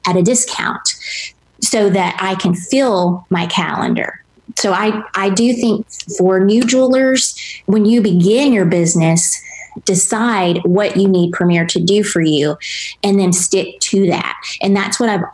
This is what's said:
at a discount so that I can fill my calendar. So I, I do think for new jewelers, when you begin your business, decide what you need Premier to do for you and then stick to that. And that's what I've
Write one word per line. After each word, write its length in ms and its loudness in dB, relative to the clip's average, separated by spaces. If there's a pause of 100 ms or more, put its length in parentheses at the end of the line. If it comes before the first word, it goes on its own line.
at 100 0
a 60 2
discount 640 -2 (720)
so 300 0
that 280 0
I 180 -4
can 180 0
fill 760 0
my 180 -2
calendar. 760 -4 (320)
So 160 0
I, 300 -2 (120)
I 140 -2
do 240 2
think 340 -2 (300)
for 240 2
new 220 4
jewelers, 720 2 (300)
when 180 2
you 160 4
begin 540 4
your 100 2
business, 760 0 (460)
decide 800 0
what 320 2
you 100 4
need 260 2
Premier 340 2
to 120 -2
do 240 2
for 200 -2
you 340 0 (460)
and 180 2
then 140 2
stick 460 -2
to 260 2
that. 340 -2 (220)
And 120 2
that's 240 -2
what 120 2
I've 240 -2